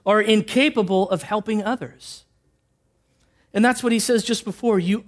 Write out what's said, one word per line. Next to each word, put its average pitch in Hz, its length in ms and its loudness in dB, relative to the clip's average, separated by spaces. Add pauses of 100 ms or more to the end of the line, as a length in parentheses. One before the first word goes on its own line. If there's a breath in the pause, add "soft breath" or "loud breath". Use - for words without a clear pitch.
are 208 160 4
incapable 208 880 2
of 185 120 -2
helping 214 400 -4
others. - 640 -10 (1300)
And 208 120 2
that's 247 200 0
what 240 80 2
he 226 80 2
says 226 240 0
just - 200 -4
before. 214 360 -2
You 190 280 -2